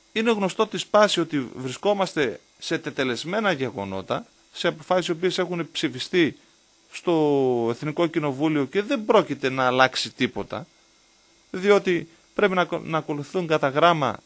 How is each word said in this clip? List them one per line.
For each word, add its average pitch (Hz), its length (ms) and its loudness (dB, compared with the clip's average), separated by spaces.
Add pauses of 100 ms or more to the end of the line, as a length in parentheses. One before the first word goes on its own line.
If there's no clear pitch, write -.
(120)
είναι 220 200 0
γνωστό 208 360 0
τη 214 100 -8
σπάση 202 420 2
ότι 151 360 -2
βρισκόμαστε 147 840 -2 (200)
σε - 180 -4
τετελεσμένα 151 720 -2
γεγονότα, 107 760 -4 (280)
σε - 140 -2
αποφάσεις 165 400 0
οι 180 40 -2
οποίες 175 260 -2
έχουν 170 340 -2
ψηφιστεί 143 680 0 (540)
στο 139 760 2
Εθνικό 151 380 -2
Κοινοβούλιο 151 580 0
και 190 160 -2
δεν 220 240 -4
πρόκειται 156 440 2
να 131 160 0
αλλάξει 127 480 2
τίποτα, 107 540 -4 (840)
διότι 190 560 2 (260)
πρέπει 196 200 2
να 185 80 2
ακο-, 165 220 -2
να 160 140 -4
ακολουθούν 156 500 -4
κατά 156 220 2
γράμμα 151 560 4